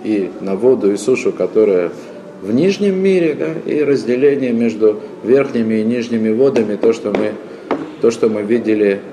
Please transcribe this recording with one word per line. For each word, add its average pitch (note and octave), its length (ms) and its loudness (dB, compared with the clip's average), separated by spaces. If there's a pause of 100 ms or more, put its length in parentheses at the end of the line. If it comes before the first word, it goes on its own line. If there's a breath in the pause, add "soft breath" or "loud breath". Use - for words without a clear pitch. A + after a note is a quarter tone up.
и G2+ 280 -2 (100)
на F#2+ 140 -4
воду G#2+ 360 2
и G2+ 60 -2
сушу, A2 340 0
которое F#2 600 2 (500 loud breath)
в F#2+ 120 -6
нижнем F#3+ 480 2
мире, F#3 380 2
да, D#3 320 -4
и D3+ 120 0
разделение B2+ 680 2
между A2 480 2 (240 loud breath)
верхними A#2+ 520 2
и G#2+ 80 0
нижними A2+ 460 -2
водами, A2+ 460 2
то, A2+ 160 2
что A2 200 -2
мы, G#2 200 -2 (680 loud breath)
то, A#2 100 4
что A#2 160 0
мы G#2+ 140 0
видели G#2 580 2 (140)